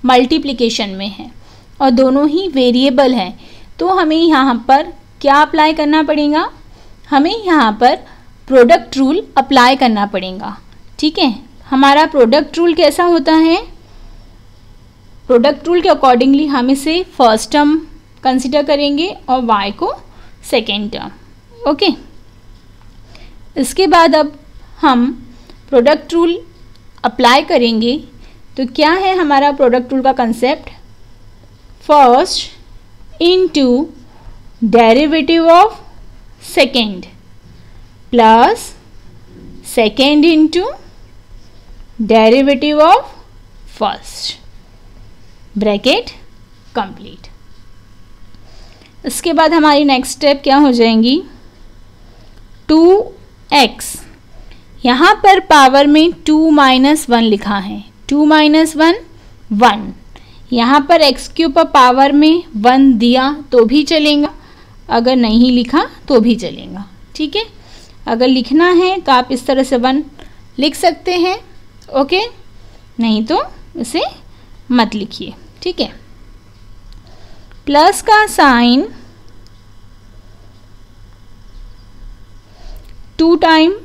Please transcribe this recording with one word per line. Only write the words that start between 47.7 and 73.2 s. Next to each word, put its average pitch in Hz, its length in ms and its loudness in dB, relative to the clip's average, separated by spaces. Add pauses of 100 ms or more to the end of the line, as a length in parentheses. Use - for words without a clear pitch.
इसके - 260 -6
बाद 311 220 2
हमारी 302 300 2
next 262 280 -2
step 285 320 -2
क्या 269 140 2
हो 285 140 4
जाएंगी? 233 500 0 (1500)
टू 339 440 2 (400)
एक्स, 254 420 -2 (880)
यहाँ 269 320 2
पर 392 240 4
power 277 460 4
में 311 260 4 (100)
टू 311 300 2
माइनस 277 580 2
वन 233 140 2
लिखा 208 340 -2
है, 208 240 -10 (260)
टू 285 180 0
माइनस 302 500 2
वन, 320 180 2 (560)
वन। 208 420 0 (600)
यहाँ 247 360 2
पर 339 120 4
एक्स 277 280 -2
क्यूब 330 240 -4
पर 330 120 2
पावर 269 480 2
में 311 300 4 (140)
वन 254 420 4
दिया 254 320 0 (220)
तो 240 120 4
भी 269 180 0
चलेगा, 294 500 0 (560)
अगर 233 280 0
नहीं 240 360 2
लिखा 247 320 0 (240)
तो 269 120 2
भी 233 160 2
चलेगा। - 480 -14 (300)
ठीक 302 220 -6
है, 440 80 -4 (640)
अगर 240 220 0
लिखना 262 440 0
है 370 280 0
तो - 120 -2
आप 254 200 0
इस 254 140 -8
तरह 269 160 -2
से 262 140 -2
वन 262 260 -2 (560)
लिख 294 160 -2
सकते 359 420 -4
हैं। 359 200 -2 (520)
ओके, 285 320 -2 (800)
नहीं 220 260 -2